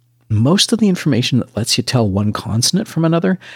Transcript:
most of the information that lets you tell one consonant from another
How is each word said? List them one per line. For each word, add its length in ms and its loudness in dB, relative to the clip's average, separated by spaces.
most 460 2
of 60 0
the 100 2
information 500 0
that 160 -6
lets 220 -2
you 80 -2
tell 240 0
one 240 0
consonant 560 -2
from 160 -2
another 340 0